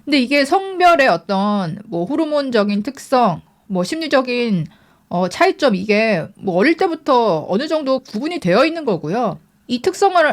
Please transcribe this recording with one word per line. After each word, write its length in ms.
근데 140
이게 260
성별의 640
어떤 800
뭐 180
호르몬적인 800
특성, 600
뭐 180
심리적인, 840
어, 200
차이점, 460
이게 520
뭐 200
어릴 200
때부터 720
어느 200
정도 320
구분이 400
되어 260
있는 180
거고요. 540
이 140
특성을 420